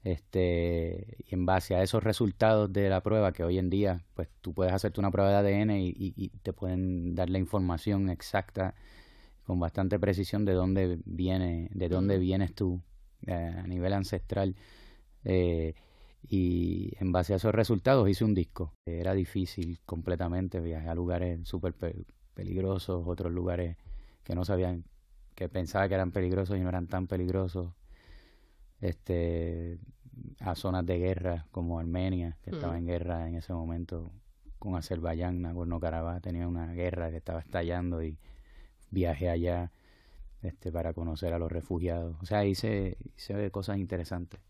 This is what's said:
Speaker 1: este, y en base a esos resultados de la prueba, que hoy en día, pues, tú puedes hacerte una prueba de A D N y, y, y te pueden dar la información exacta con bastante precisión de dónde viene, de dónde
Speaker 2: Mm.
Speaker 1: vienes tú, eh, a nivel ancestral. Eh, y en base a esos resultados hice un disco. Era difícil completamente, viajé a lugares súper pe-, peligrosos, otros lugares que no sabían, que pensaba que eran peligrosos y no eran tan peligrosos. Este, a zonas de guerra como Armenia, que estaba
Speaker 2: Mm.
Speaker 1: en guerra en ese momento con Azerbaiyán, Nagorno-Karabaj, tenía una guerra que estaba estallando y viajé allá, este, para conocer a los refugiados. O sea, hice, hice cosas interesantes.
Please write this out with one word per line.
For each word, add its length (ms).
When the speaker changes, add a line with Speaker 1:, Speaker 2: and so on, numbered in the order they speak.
Speaker 1:
este, 1120
y 80
en 100
base 300
a 80
esos 180
resultados 720
de 160
la 160
prueba, 300
que 100
hoy 140
en 120
día, 440
pues, 160
tú 140
puedes 180
hacerte 300
una 100
prueba 200
de 40
A 80
D 180
N 200
y, 80
y, 260
y 140
te 240
pueden 600
dar 160
la 100
información 720
exacta 640
con 160
bastante 400
precisión 460
de 80
dónde 500
viene, 680
de 160
dónde 280
Speaker 2:
Mm. 40
Speaker 1:
vienes 340
tú, 260
eh, 80
a 340
nivel 240
ancestral. 640
Eh, 480
y 720
en 120
base 220
a 40
esos 160
resultados 560
hice 140
un 100
disco. 400
Era 280
difícil 720
completamente, 760
viajé 260
a 80
lugares 520
súper 260
pe-, 320
peligrosos, 720
otros 260
lugares 420
que 120
no 100
sabían, 400
que 140
pensaba 400
que 60
eran 160
peligrosos 460
y 40
no 80
eran 180
tan 200
peligrosos. 680
Este, 1000
a 160
zonas 300
de 140
guerra 520
como 280
Armenia, 640
que 80
estaba 220
Speaker 2:
Mm. 40
Speaker 1:
en 80
guerra 440
en 60
ese 180
momento 580
con 160
Azerbaiyán, 640
Nagorno-Karabaj, 800
tenía 260
una 260
guerra 360
que 80
estaba 220
estallando 640
y 160
viajé 400
allá, 420
este, 300
para 220
conocer 400
a 60
los 120
refugiados. 720
O 40
sea, 200
hice, 520
hice 340
cosas 260
interesantes. 640